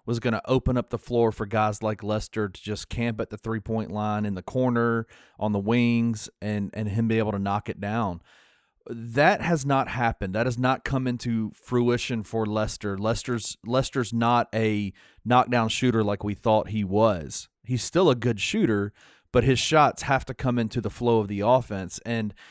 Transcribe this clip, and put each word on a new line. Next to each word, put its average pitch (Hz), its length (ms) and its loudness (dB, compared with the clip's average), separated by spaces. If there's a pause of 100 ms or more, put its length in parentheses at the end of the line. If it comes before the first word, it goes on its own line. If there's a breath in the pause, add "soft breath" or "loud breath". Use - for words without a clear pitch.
was 117 160 -2
gonna 113 240 0
open 127 320 2
up 120 140 -2
the 113 80 -4
floor 117 340 2
for 110 140 -6
guys 107 360 0
like 107 200 -2
Lester 107 460 -2
to - 140 -14
just 104 260 -8
camp 117 320 -4
at 110 100 -4
the 104 60 -12
three-point 110 540 -4
line 107 340 -2
in 104 100 -2
the 92 80 -8
corner, 117 640 0 (320 soft breath)
on 107 140 0
the 101 60 2
wings, 117 680 2 (120)
and, 104 340 -4
and 107 140 -4
him 113 200 0
be 113 100 2
able 107 140 0
to 101 60 -2
knock 98 300 -2
it - 120 -8
down. 101 400 -4 (680 soft breath)
That 120 540 2
has 160 240 0
not 139 240 2
happened. 110 460 -2
That 110 120 2
has 117 120 -2
not 127 260 0
come 131 220 -2
into 117 480 -2
fruition 120 680 0
for 110 200 -2
Lester. 104 540 -4
Lester's, 113 680 -4
Lester's 127 480 0
not 117 400 2
a 107 400 0 (320 soft breath)
knockdown 120 440 4
shooter 113 360 2
like 101 200 -4
we 104 100 -4
thought 110 340 2
he 104 160 -2
was. 95 640 0 (160)
He's 123 180 -2
still 175 280 4
a 123 60 4
good 117 240 -2
shooter, 110 520 0 (400 soft breath)
but 120 120 4
his 127 160 4
shots 151 420 4
have 135 240 0
to 127 80 -10
come 123 240 0
into 117 220 -2
the 104 100 -2
flow 117 300 2
of 101 80 -2
the 101 120 -4
offense. 104 640 0
And, 113 300 -4 (160 loud breath)